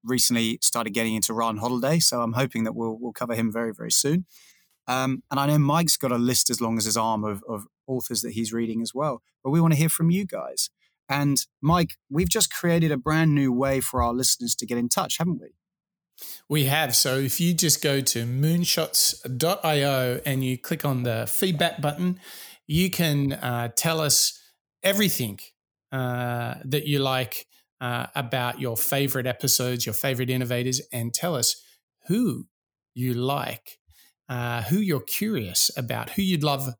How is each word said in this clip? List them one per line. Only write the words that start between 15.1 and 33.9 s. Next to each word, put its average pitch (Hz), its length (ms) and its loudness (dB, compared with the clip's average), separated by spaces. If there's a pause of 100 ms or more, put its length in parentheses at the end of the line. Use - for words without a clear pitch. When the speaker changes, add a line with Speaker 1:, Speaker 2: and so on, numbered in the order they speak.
Speaker 1:
haven't 165 220 -2
we? - 100 -18 (960)
Speaker 2:
We 147 160 2
have. 135 320 2
So 131 220 2
if 135 220 -2
you 175 140 4
just 156 280 2
go 139 180 2
to 120 240 0
moonshots 156 920 2 (240)
dot 170 260 0
I 151 200 4
O 131 420 2
and 135 180 0
you 127 140 0
click - 260 -4
on 131 200 0
the 117 240 -2
feedback 170 520 0
button, 175 400 -2 (460)
you 175 240 2
can, 143 440 0
uh, 120 420 -4
tell 160 240 0
us - 380 2 (440)
everything, 185 580 0 (500)
uh, 123 640 -4 (100)
that 143 220 -2
you 143 140 2
like, 131 460 -2 (340)
uh, 123 340 -4
about 123 460 -4
your 117 160 -4
favorite 135 500 0
episodes, 123 600 0
your 110 80 -4
favorite 127 360 -2
innovators, 127 500 0 (120)
and 120 200 -4
tell 170 220 -2
us 120 220 0 (500)
who 214 400 0 (480)
you 123 200 -2
like, 127 640 -4 (500)